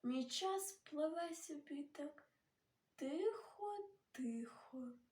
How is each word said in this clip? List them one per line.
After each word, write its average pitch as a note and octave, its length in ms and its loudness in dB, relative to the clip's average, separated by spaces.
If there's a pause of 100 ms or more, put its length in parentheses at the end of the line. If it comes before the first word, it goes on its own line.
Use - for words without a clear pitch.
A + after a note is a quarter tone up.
Мій B3 260 4
час F#4+ 420 4
пливе E4 640 0
собі D4 480 -6
так - 400 -8 (720)
тихо-тихо D#4+ 2000 -2 (200)